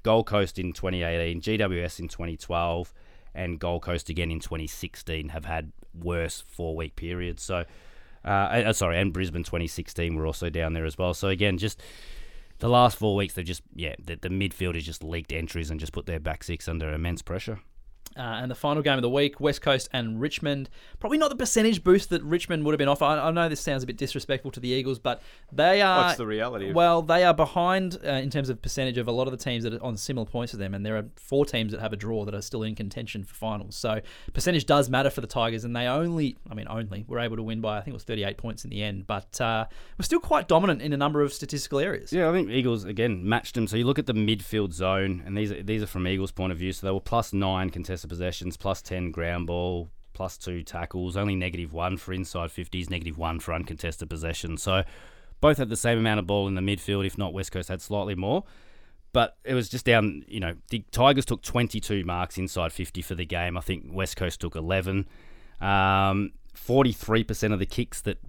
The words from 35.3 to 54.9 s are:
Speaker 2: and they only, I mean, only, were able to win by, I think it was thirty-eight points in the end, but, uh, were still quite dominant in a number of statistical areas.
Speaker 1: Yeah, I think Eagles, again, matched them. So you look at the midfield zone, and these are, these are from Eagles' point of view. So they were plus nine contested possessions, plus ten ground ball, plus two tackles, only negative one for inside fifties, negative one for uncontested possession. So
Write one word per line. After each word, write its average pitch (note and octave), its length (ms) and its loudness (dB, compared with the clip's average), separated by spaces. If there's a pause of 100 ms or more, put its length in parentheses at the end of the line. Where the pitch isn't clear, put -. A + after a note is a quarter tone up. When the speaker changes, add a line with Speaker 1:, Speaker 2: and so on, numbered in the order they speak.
Speaker 2:
and A#2+ 100 -4
they A#2+ 140 0
only, D#3 480 0 (120)
I A2 60 -10
mean, G#2+ 160 -8
only, G#2+ 380 -6
were B2 100 -4
able A#2 160 -2
to A2+ 80 -4
win A2 180 -4
by, G#2+ 180 -2
I - 20 -2
think B2+ 140 -8
it - 0 -
was A2 100 -12
thirty-eight G2+ 320 -2
points A2+ 260 -8
in - 80 -10
the G2+ 100 -6
end, G2 280 -4
but, - 320 -4
uh, A2+ 240 2 (340)
were F3+ 60 -2
still E4+ 160 2
quite - 260 2
dominant E3 360 6
in D3 100 -2
a C#3 40 2
number D3 240 2
of C#3 120 2
statistical C#3 480 -4
areas. - 320 -2
Speaker 1:
Yeah, E3+ 160 4
I E3 40 4
think E3+ 160 2
Eagles, A#2 360 2
again, G2+ 440 0
matched A2+ 280 2
them. A2+ 100 4
So G#2+ 100 -2
you A#2+ 100 4
look C3+ 120 4
at - 80 -2
the C3 60 0
midfield G#2+ 600 2
zone, F#2 540 0
and G2 100 -4
these G#2+ 140 0
are, G2+ 140 -6
these G#2+ 180 0
are G2+ 60 -4
from F2+ 180 -2
Eagles' F#2+ 240 0
point F#2 220 -2
of E2 60 -4
view. F#2 140 -2
So - 140 -6
they F#2+ 60 2
were G2 80 0
plus - 320 0
nine F#2+ 380 2
contested F2+ 340 -6
possessions, F2 540 -6
plus G2 240 -2
ten F2+ 280 -4
ground E2+ 360 -2
ball, F2 420 -2 (240)
plus - 240 -8
two F2 260 -6
tackles, F2 540 -6
only G2+ 180 2
negative F2 380 -2
one F2+ 240 -2
for - 160 -10
inside F#2 400 -4
fifties, F2 380 -6
negative E2 260 -4
one E2 240 -2
for E2 140 -4
uncontested E2 560 -6
possession. E2 480 -4
So F#2+ 240 2 (580)